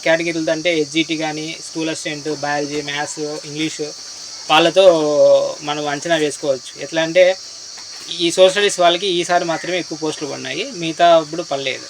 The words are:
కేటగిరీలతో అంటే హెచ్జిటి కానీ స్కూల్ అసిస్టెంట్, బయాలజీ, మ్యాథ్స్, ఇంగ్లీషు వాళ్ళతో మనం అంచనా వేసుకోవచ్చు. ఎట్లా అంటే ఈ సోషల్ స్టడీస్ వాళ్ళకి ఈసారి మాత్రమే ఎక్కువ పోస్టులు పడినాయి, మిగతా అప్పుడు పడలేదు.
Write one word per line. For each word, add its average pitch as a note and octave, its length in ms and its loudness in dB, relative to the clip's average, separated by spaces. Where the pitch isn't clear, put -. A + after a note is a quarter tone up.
కేటగిరీలతో E3 480 0
అంటే D#3+ 220 0
హెచ్జిటి D#3 420 -2
కానీ D#3 480 -6
స్కూల్ D#3+ 260 -6
అసిస్టెంట్, D3+ 380 -8
బయాలజీ, D3 540 -4
మ్యాథ్స్, D3 360 -6
ఇంగ్లీషు D3+ 760 -6
వాళ్ళతో E3+ 340 6
మనం D3 260 -4
అంచనా D3 280 -2
వేసుకోవచ్చు. C#3+ 680 -2
ఎట్లా D#3+ 200 -4
అంటే F3+ 340 4
ఈ E3+ 100 2
సోషల్ F#3 200 8
స్టడీస్ G3+ 300 0
వాళ్ళకి F3 260 4
ఈసారి F3 380 0
మాత్రమే E3 340 -4
ఎక్కువ D#3+ 200 -8
పోస్టులు D#3 320 -4
పడినాయి, C3+ 440 -8
మిగతా E3+ 420 4
అప్పుడు D#3+ 260 0
పడలేదు. C3+ 480 -6